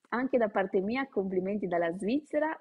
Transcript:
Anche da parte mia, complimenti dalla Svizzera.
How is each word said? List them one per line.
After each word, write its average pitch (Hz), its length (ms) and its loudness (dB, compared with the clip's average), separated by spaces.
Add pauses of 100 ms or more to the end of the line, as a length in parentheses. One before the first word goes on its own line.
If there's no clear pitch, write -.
Anche 254 280 0
da 226 120 4
parte 190 300 2
mia, 247 280 -2
complimenti 196 600 -2
dalla 170 240 0
Svizzera. 294 680 -2